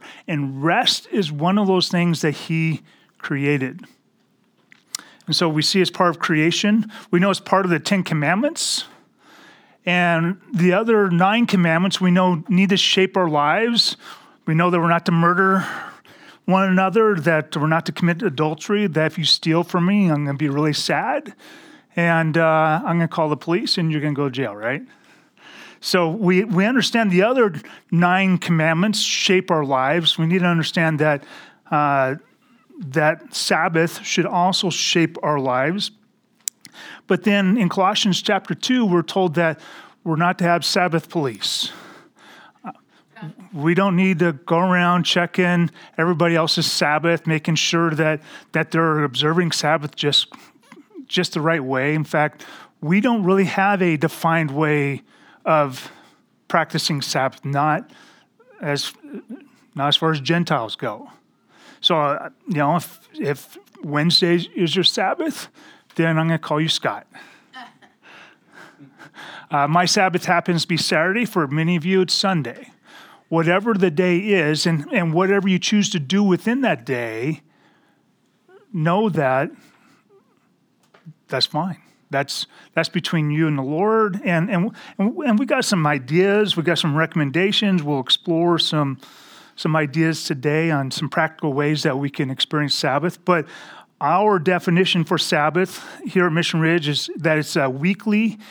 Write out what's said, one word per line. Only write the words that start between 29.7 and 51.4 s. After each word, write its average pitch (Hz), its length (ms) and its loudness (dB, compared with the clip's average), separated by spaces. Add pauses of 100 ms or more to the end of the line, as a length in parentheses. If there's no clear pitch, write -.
We 165 120 0
need 180 140 2
to 180 40 2
understand 165 540 0
that, 147 240 0 (480)
uh, 143 460 0 (600)
that 156 560 -2
Sabbath 165 720 0
should - 240 -2
also 180 420 0
shape 165 540 0
our 151 160 0
lives. 135 500 -2 (1160)
But 185 160 0
then 196 340 2
in 170 100 2
Colossians 190 540 0
chapter 196 320 -2
two, 247 320 0
we're 175 160 2
told 180 320 -2
that 165 260 0 (440)
we're 160 140 -2
not 175 200 0
to 180 60 -2
have 170 200 2
Sabbath - 460 0
police. - 600 -4 (920)
Uh, 202 100 -12 (800)
we 160 220 0
don't 190 220 2
need 190 240 2
to 170 140 0
go 165 260 -2
around 180 460 2
checking 175 640 0 (260)
everybody 170 380 2
else's 160 360 0
Sabbath, 160 540 0
making 160 300 0
sure 165 340 0
that, 156 320 0 (300)
that 156 180 -2
they're 160 340 2
observing 156 480 0
Sabbath 151 440 -2
just, - 320 0 (800)
just - 260 -2
the 170 80 -2